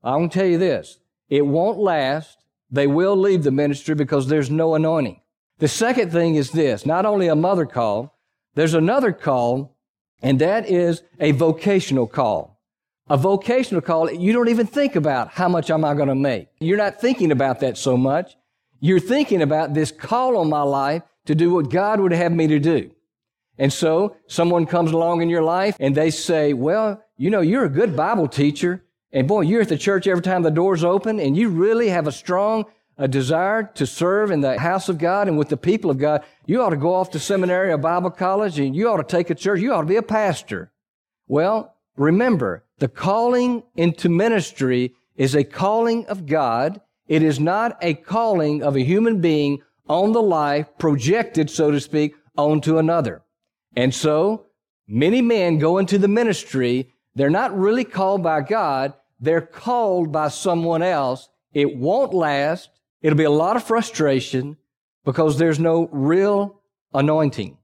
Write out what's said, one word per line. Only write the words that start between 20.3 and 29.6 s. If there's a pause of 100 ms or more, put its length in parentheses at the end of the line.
on
my
life (240)
to
do
what
God
would
have
me
to
do. (680)
And
so (120)
someone
comes
along
in
your
life
and
they
say,
"Well, (140)
you
know,
you're
a
good
Bible
teacher. (260)
And
boy,
you're